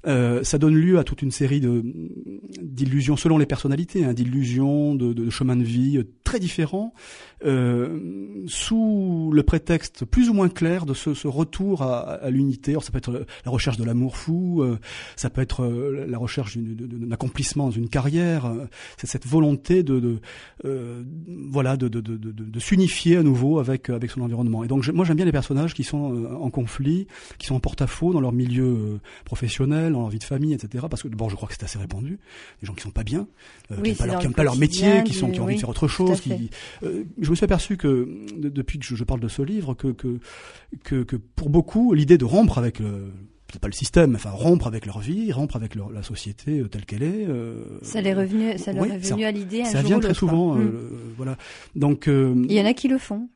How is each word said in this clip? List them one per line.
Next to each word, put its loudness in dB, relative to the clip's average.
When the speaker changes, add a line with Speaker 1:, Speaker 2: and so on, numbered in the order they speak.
Speaker 1:
euh, 2
ça 0
donne 6
lieu 6
à 0
toute -6
une -2
série 0
de, 2
d'illusions 0
selon 4
les 6
personnalités, -2
hein, 0
d'illusions, 2
de, 0
de, -2
de 0
chemins 0
de 4
vie, 2
euh, 0
très -2
différents, -4
euh, 0
sous 0
le 8
prétexte 2
plus 4
ou 4
moins 6
clair 0
de 0
ce, -2
ce -6
retour 0
à, 0
à -4
l'unité. 2
Alors, -2
ça -12
peut -2
être -6
la -6
recherche 0
de -4
l'amour 0
fou, -2
euh, 0
ça -4
peut -4
être, -2
euh, -4
la -4
recherche -6
d'une, -6
de, -10
de, -10
d'un -8
accomplissement -2
dans 0
une -2
carrière. 0
Euh, -6
c'est -10
cette -6
volonté 4
de, 2
de, 0
euh, -6
voilà, 0
de, 0
de, -4
de, -8
de, -10
de, -12
de -8
s'unifier 4
à 4
nouveau 4
avec, -2
avec -4
son -6
environnement. 0
Et -4
donc, 0
je, -2
moi, 4
j'aime 2
bien 2
les 4
personnages 0
qui -4
sont, -4
euh, -4
en -4
conflit, -2
qui -14
sont 0
en 0
porte-à-faux -2
dans 2
leur 0
milieu, 0
euh, 0
professionnel, -2
dans 0
leur -2
vie -6
de -10
famille, -2
et -2
cetera. -8
Parce -6
que, -10
d'abord, -4
je -4
crois -8
que -10
c'est -12
assez -8
répandu. -8
Des -12
gens -10
qui -14
sont -10
pas -2
bien, -2
euh, -8
Speaker 2:
Oui, -4
Speaker 1:
qui 2
aiment -2
pas 0
Speaker 2:
c'est 0
Speaker 1:
leur, 0
Speaker 2:
dans 0
Speaker 1:
qui -2
Speaker 2:
le 2
Speaker 1:
aiment -4
pas 2
leur 2
Speaker 2:
quotidien 4
Speaker 1:
métier, 6
qui -2
sont, 0
Speaker 2:
du, 0
Speaker 1:
qui -2
ont -2
envie 0
de 0
Speaker 2:
oui, -2
Speaker 1:
faire -4
autre -4
Speaker 2:
tout 2
à 4
Speaker 1:
chose, 2
Speaker 2:
fait. -4
Speaker 1:
qui, -6
euh, -4
je 0
me 6
suis 2
aperçu 0
que, 2
de-, -4
depuis -6
que -10
je, -6
je -4
parle -2
de -4
ce -8
livre, -4
que, -6
que, -6
que, -2
que -6
pour -6
beaucoup, 4
l'idée 8
de 2
rompre 6
avec -2
le, -6
c'est -12
pas -2
le -4
système, 4
enfin, -6
rompre 4
avec -6
leur -8
vie, -4
rompre -2
avec -6
leur, -8
la -10
société, -6
euh, -4
telle -10
qu'elle -6
est, -2
euh, -6
Speaker 2:
Ça -6
l'est 2
revenu, 0
ça -6
leur 0
Speaker 1:
oui, 0
Speaker 2:
est -6
Speaker 1:
ça, -2
Speaker 2:
venu 0
à 0
l'idée -4
un -2
Speaker 1:
ça 0
Speaker 2:
jour 2
Speaker 1:
vient 6
Speaker 2:
ou 4
Speaker 1:
très 0
Speaker 2:
l'autre, 2
Speaker 1:
souvent, 4
Speaker 2:
quoi. 2
Speaker 1:
euh, 4
Speaker 2:
Mm. 2
Speaker 1:
le, -8
voilà. -6
Donc, 2
euh, 4
Speaker 2:
Il 2
y 6
en 4
a 4
qui -2
le 2
font. -6